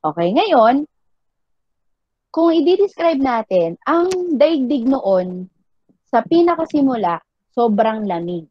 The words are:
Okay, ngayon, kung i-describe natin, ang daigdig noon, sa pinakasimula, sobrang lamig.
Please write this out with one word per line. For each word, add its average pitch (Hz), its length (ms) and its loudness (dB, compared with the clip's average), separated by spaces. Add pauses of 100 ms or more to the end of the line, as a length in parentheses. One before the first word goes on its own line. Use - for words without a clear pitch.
Okay, 170 320 -2
ngayon, 285 480 2 (1500)
kung 330 240 0
i-describe 339 640 0
natin, 226 720 -2
ang 339 240 0 (260)
daigdig 269 480 0
noon, 185 640 -2 (560)
sa 233 160 0
pinakasimula, 294 1000 0 (320)
sobrang 220 500 0
lamig. 170 460 -6